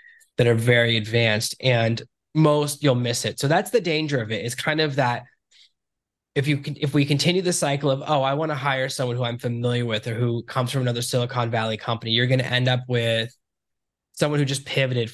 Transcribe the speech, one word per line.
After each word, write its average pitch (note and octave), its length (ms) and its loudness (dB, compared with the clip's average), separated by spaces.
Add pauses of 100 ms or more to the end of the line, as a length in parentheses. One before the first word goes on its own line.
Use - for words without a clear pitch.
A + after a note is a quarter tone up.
(380)
that B2 80 6
are A#2 80 6
very A#2 420 4
advanced. A2 640 0
And A2+ 400 2 (340)
most, D3 480 2
you'll C#3 120 4
miss B2 320 -2
it. G#2 120 -6
So C#3 80 0
that's F3+ 240 0
the A#3+ 120 4
danger D3+ 400 0
of G#2 100 -6
it. G2+ 100 -4
It's A#2+ 120 -6
kind D#3 260 -2
of D3 160 0
that B2 280 0 (1120)
if D3 140 0
you C#3+ 80 2
can, C#3+ 240 -8
if D3 140 -2
we D3 100 4
continue E3 380 2
the F3+ 100 0
cycle C#3+ 380 0
of, C3+ 160 0
"Oh, D3 160 2
I C#3 100 0
wanna D3+ 220 -2
hire C3 340 -2
someone B2 300 -4
who B2 60 -2
I'm A#2+ 120 -4
familiar A#2+ 480 -2
with A2 220 -4
or A2+ 80 -4
who A#2 300 -2
comes B2+ 260 -4
from C3+ 100 -2
another A#2+ 220 -2
Silicon A#2+ 480 -2
Valley A2 260 -2
company," A#2 360 -4
you're A#2+ 140 4
gonna B2+ 180 2
end B2 240 0
up B2 200 0
with A#2 480 0 (760)
someone D3 260 0
who D3 60 2
just C3+ 220 -4
pivoted, B2 480 -2